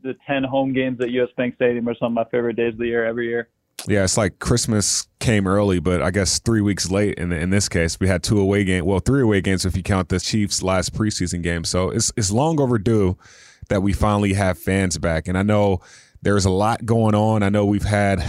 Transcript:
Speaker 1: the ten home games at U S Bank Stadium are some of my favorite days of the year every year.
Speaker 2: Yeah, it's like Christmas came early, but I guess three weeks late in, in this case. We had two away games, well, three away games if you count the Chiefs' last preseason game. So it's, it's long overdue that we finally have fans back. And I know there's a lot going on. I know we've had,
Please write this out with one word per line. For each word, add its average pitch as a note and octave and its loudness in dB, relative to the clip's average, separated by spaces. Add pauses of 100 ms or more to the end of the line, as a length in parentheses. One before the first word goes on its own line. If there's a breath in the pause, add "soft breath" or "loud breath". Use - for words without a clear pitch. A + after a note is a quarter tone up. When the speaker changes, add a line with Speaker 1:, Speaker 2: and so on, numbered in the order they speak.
Speaker 1:
the C3 -8 (100)
ten C#3 -2
home C3+ -2
games B2+ -2
at B2 -2
U B2 0
S A#2+ -2
Bank B2 -2
Stadium A#2+ 0
are A#2 -4
some A#2+ -4
of A#2 -2
my - -20
favorite A#2 -2
days A#2 -2
of A2+ -14
the A#2 -4
year A#2 -2
every A#2 -4
year. A#2 -6 (400)
Speaker 2:
Yeah, G2+ 2
it's F#2 -2
like G#2 -2
Christmas - 0 (120)
came G#2 2
early, G2 2
but F2 0
I E2 0
guess F#2 0
three A2+ 2
weeks G2+ 0
late G2+ 0
in, F2 -4
in E2+ -2
this G2+ 2
case. E2 0
We F#2+ 0
had F2+ 0
two G#2+ 2
away G2+ 2
games, F#2 0
well, F#2 2
three C3+ 2
away G#2 2
games F#2+ 0
if F2 -2
you F#2 -2
count F#2 0
the F#2 -2
Chiefs' G#2 -2
last F#2 -2
preseason F2+ -2
game. E2+ -4
So F#2 -2
it's, A2+ -2
it's G2+ -2
long D3 2
overdue G#2+ 2 (500 loud breath)
that G2+ 0
we G2 0
finally G#2 2
have F#2+ 0
fans F#2+ -2
back. D#2+ -2
And F2+ -2
I F#2+ 0
know G#2 2 (400 loud breath)
there's G2+ 2
a F#2+ 4
lot G#2 0
going A2 2
on. G#2+ 2
I G2 2
know G#2 2
we've G2+ 2
had, G2+ 2